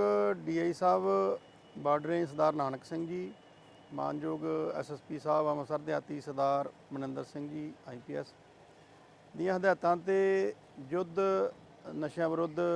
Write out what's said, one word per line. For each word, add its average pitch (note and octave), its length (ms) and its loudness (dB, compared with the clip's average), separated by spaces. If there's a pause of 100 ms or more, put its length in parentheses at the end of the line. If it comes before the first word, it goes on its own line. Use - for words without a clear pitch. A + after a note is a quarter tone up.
(340)
ਡੀ E3 240 -4
ਆਈ E3+ 160 2
ਸਾਹਿਬ F#3 300 4 (760)
ਬਾਰਡਰ D3 320 0
ਰੇਂਜ E3+ 200 0
ਸਰਦਾਰ D3+ 240 2
ਨਾਨਕ C3+ 300 -4
ਸਿੰਘ E3 240 -6
ਜੀ, F3+ 240 -6 (600)
ਮਾਨਯੋਗ D3 460 -4 (360)
ਐਸ C#3+ 160 -6
ਐਸ C#3+ 80 -10 (100)
ਪੀ D3+ 100 -6
ਸਾਹਿਬ D3+ 280 2
ਅੰਮ੍ਰਿਤਸਰ D3 300 -2
ਦਿਹਾਤੀ D3 440 -4
ਸਰਦਾਰ C#3 480 0 (240)
ਮਨਿੰਦਰ C3+ 300 -6
ਸਿੰਘ D3 260 -10
ਜੀ D3+ 240 -8 (140)
ਆਈ B2+ 200 -12
ਪੀ D3 60 -8
ਐਸ D3 120 -4 (1120)
ਦੀਆਂ F#3 200 0
ਹਦਾਇਤਾਂ F3 400 4
'ਤੇ F#3+ 560 4 (380)
ਯੁੱਧ F3 280 -2 (760)
ਨਸ਼ਿਆਂ D3+ 340 0
ਵਿਰੁੱਧ D#3+ 260 0 (200)